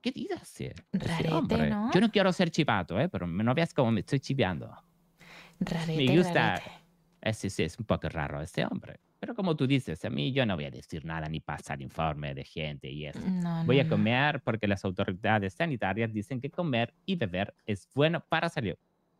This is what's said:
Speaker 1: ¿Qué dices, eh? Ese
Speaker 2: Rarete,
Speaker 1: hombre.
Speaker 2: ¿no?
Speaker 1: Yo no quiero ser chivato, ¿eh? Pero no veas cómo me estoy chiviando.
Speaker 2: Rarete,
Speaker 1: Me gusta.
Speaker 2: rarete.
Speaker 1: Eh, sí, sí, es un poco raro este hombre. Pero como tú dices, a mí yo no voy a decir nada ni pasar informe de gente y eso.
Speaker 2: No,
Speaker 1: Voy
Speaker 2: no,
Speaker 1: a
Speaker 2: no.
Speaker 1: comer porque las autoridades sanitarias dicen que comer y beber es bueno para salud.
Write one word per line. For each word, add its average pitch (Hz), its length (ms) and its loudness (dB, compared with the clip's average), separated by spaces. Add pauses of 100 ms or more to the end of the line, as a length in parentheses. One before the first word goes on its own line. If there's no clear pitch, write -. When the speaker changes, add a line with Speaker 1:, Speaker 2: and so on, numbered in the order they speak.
Speaker 1:
¿Qué 247 120 -4
dices, - 480 -8
eh? - 140 -8 (180)
Ese 190 160 -2
Speaker 2:
Rarete, 165 240 0
Speaker 1:
hombre. - 380 2
Speaker 2:
¿no? 233 220 0
Speaker 1:
Yo - 80 4
no 226 120 4
quiero 190 200 4
ser 175 180 2
chivato, 107 500 2
¿eh? 170 80 2
Pero 87 180 -4
no 101 280 2
veas 165 200 0
cómo 123 160 4
me 107 100 4
estoy 139 200 0
chiviando. 92 520 0 (880)
Speaker 2:
Rarete, 165 360 -2
Speaker 1:
Me 139 200 6
gusta. 165 380 6
Speaker 2:
rarete. - 160 -6 (500)
Speaker 1:
Eh, - 140 0
sí, 98 160 -4
sí, - 140 0
es 80 160 -4
un 110 40 -8
poco 82 240 0
raro 73 320 -4
este - 240 -2
hombre. - 360 -8 (180)
Pero 240 160 -8
como 185 220 0
tú 139 100 2
dices, 127 380 0
a 104 60 -4
mí 143 220 0
yo 131 140 4
no 101 80 2
voy 73 120 -4
a 69 40 -8
decir 73 340 -10
nada 80 240 -6
ni 78 120 -4
pasar 73 420 -8
informe 73 520 -4
de 67 100 -10
gente 73 440 -8
y 73 180 -8
eso. - 120 -10
Speaker 2:
No, 175 460 -2
Speaker 1:
Voy 123 120 4
Speaker 2:
no, 139 40 6
Speaker 1:
a 131 40 4
Speaker 2:
no. - 60 0
Speaker 1:
comer 123 540 2
porque 110 240 0
las 101 160 0
autoridades 98 680 0
sanitarias 113 580 0
dicen 107 280 -4
que 135 100 -6
comer 127 440 0 (100)
y 190 120 0
beber 95 360 -2 (140)
es 98 260 -4
bueno 160 360 2
para 165 200 0
salud. 113 260 -2 (460)